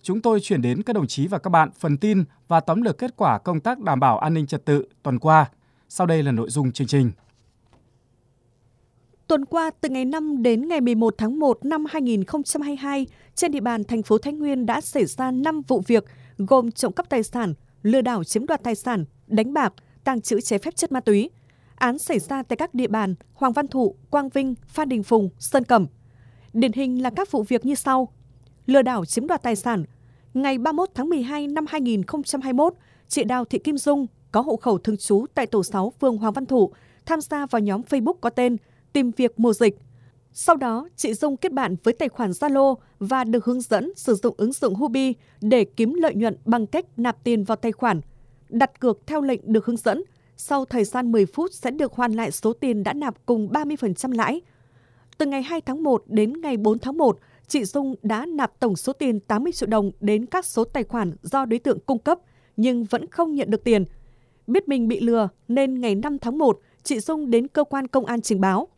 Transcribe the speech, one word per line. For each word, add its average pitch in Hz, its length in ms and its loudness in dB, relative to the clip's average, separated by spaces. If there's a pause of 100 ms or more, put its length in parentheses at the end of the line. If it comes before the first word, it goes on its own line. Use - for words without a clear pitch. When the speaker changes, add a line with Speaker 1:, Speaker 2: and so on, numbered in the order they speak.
Speaker 1:
chúng 208 200 -2
tôi 220 180 4
chuyển 202 220 0
đến 240 220 0
các 247 100 -2
đồng 170 140 0
chí 147 200 -2
và 190 120 -2
các 185 100 -6
bạn 160 200 4 (100)
phần 147 180 0
tin 208 260 2 (240)
và 165 120 4
tóm 175 220 0
lược 214 160 0
kết 247 180 -6
quả 139 220 2
công 170 220 -2
tác 247 200 -2
đảm 160 200 0
bảo 127 180 4
an 160 160 0
ninh 156 140 0
trật - 180 -6
tự 147 220 2 (160)
tuần 123 160 0
qua. 156 320 6 (380)
Sau 180 180 -2
đây 160 160 2
là 139 80 0
nội 113 180 -2
dung 127 220 0
chương 127 160 -4
trình. 131 240 4 (2250)
Speaker 2:
Tuần 285 180 2
qua, 320 260 -2 (100)
từ 302 80 -2
ngày 262 160 -2
năm 294 380 -2
đến 240 240 2
ngày 330 140 0
mười 240 140 2
một 220 220 2
tháng 233 220 -2
một 262 260 2
năm 302 240 -2
hai 311 120 -4
nghìn 226 220 0
không 294 200 -4
trăm - 180 -4
hai 285 100 -4
mươi 277 60 -6
hai, 277 300 -4 (280)
trên 339 160 0
địa 285 80 -2
bàn 226 240 -2
thành 226 200 -2
phố 220 140 2
Thái 285 160 -4
Nguyên 285 320 -2
đã 233 160 -2
xảy 254 240 0
ra 254 260 -4
năm 294 360 0
vụ 233 200 2
việc, 226 180 4 (320)
gồm 233 340 4
trộm 208 200 -4
cắp 359 180 -6
tài 233 140 0
sản, 214 300 -4 (300)
lừa 240 180 4
đảo 226 220 -2
chiếm 226 220 -2
đoạt 311 180 -2
tài 226 120 -2
sản, 208 300 -2 (220)
đánh 220 260 0
bạc, 277 200 0 (300)
tàng 247 180 -2
trữ 226 200 0
trái 202 180 -2
phép - 160 -6
chất 330 160 -2
ma 254 80 -2
túy. 214 300 2 (460)
Án 254 240 0
xảy 269 200 -2
ra 269 240 -6
tại - 140 -4
các 339 160 -4
địa 247 140 -2
bàn 202 280 -2 (180)
Hoàng 262 200 0
Văn 294 140 0
Thụ, 254 280 0 (140)
Quang 277 200 0
Vinh, 269 260 -2 (120)
Phan 302 220 -4
Đình 226 140 0
Phùng, 208 260 2 (100)
Sơn - 240 0
Cẩm. 214 240 4 (680)
Điển 233 180 2
hình 254 300 -2
là 254 80 -2
các 339 220 -4
vụ 220 120 0
việc 233 220 0
như 277 100 0
sau. 262 320 0 (580)
Lừa 269 160 6
đảo 226 240 0
chiếm 247 220 -2
đoạt 339 160 -2
tài 233 120 0
sản. 202 280 -2 (500)
Ngày 269 240 0
ba 269 140 0
mươi 302 60 -2
mốt 370 160 0
tháng 277 160 -4
mười 311 120 2
hai 285 260 -4
năm 302 220 -4
hai 311 120 -4
nghìn 226 220 0
không 294 200 -6
trăm 269 180 -4
hai 262 120 -4
mươi 247 40 2
mốt, 311 160 4 (340)
chị 269 160 -2
Đào 247 220 0
Thị - 140 -2
Kim 294 180 -2
Dung, 285 300 2 (240)
có 220 100 4
hộ 311 140 0
khẩu 214 220 0
thường 208 200 -2
trú 214 360 2
tại 262 120 0
tổ 208 180 0
sáu, 202 360 -2
phường 247 180 2
Hoàng 214 160 0
Văn 262 120 -4
Thụ, 247 260 4 (340)
tham 320 160 0
gia 285 240 -4
vào 247 140 0
nhóm 202 300 0
Facebook 277 240 0
có 240 160 -4
tên 247 280 0 (360)
Tìm 254 180 2
Việc 233 280 0
Mùa 226 140 4
Dịch. 214 260 2 (540)
Sau - 220 -4
đó, 262 400 -6
chị 226 180 -4
Dung 277 240 -2
kết 370 140 -4
bạn 226 320 -4
với - 100 2
tài 285 160 -4
khoản 208 220 -4
Zalo 277 440 2 (240)
và 254 240 -2
được 226 220 0
hướng 247 160 -2
dẫn 233 340 -2
sử 226 200 0
dụng 214 220 -2
ứng 233 160 0
dụng 208 220 -2
Huobi 262 380 0 (280)
để 214 240 4
kiếm 233 280 -2
lợi 320 220 0
nhuận 214 300 -2
bằng 226 220 0
cách 359 180 -4 (120)
nạp 233 260 -4
tiền 226 200 0
vào 220 120 -2
tài 226 160 -4
khoản, 202 300 -2 (480)
đặt 254 300 0
cược 226 280 -2
theo 302 140 -2
lệnh 254 320 -2
được 214 120 2
hướng 233 120 -2
dẫn. 247 260 0 (340)
Sau 277 280 -2
thời 240 180 -2
gian 240 280 -2
mười 214 140 4
phút 339 280 -4
sẽ - 180 -6
được 285 220 -4
hoàn 240 200 -2
lại 220 180 -2
số 226 220 -2
tiền 226 300 -2
đã 202 100 -2
nạp 285 320 -6
cùng 220 260 0
ba 302 140 -2
mươi 294 120 -4
phần 202 160 -2
trăm 262 180 -4
lãi. 247 300 0 (760)
Từ 311 80 0
ngày 269 180 -4
hai 320 180 -6
tháng 294 220 -6
một 262 240 2
đến 226 340 0
ngày 277 160 -4
bốn 214 220 2
tháng 277 180 -6
một, 269 220 2 (280)
chị 254 180 -2
Dung 269 380 -4
đã 220 220 -2
nạp 294 340 -4
tổng 220 160 2
số 262 180 -4
tiền 240 260 0
tám 220 240 -2
mươi 349 100 -2
triệu - 160 -4
đồng 202 300 2
đến 214 260 0
các 359 200 -4
số - 180 -2
tài 240 200 -4
khoản 196 380 -4
do 269 240 -2
đối 233 140 0
tượng 254 200 0
cung 247 200 -2
cấp, 349 200 0 (380)
nhưng 240 260 2
vẫn 240 240 -4
không 320 280 -2
nhận 262 140 -2
được 214 140 0
tiền. 208 220 4 (640)
Biết 359 200 2
mình 247 200 0
bị 226 120 0
lừa 233 300 2 (180)
nên 262 340 0
ngày 214 140 0
năm 277 240 -4
tháng 240 180 -4
một, 311 220 4 (240)
chị 262 160 -2
Dung 302 300 -4
đến 233 180 4
cơ 302 160 0
quan 269 240 -4
công 254 180 0
an 233 160 -4
trình 196 200 0
báo. 190 260 2 (100)